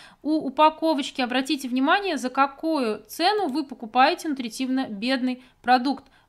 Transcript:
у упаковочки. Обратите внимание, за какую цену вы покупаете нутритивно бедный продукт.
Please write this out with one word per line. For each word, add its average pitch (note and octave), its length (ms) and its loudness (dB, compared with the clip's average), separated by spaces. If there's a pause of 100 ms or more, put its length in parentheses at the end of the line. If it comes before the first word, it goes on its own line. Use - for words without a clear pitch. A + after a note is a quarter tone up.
(220)
у D4+ 140 0
упаковочки. D#4 840 2
Обратите C4+ 480 -2
внимание, D#4+ 480 0
за A#3+ 140 -4
какую C#4 800 -2
цену F#4+ 400 0
вы C4+ 160 -2
покупаете C#4 640 0
нутритивно C4 580 -4
бедный B3+ 560 -4 (200)
продукт. B3+ 420 2 (240)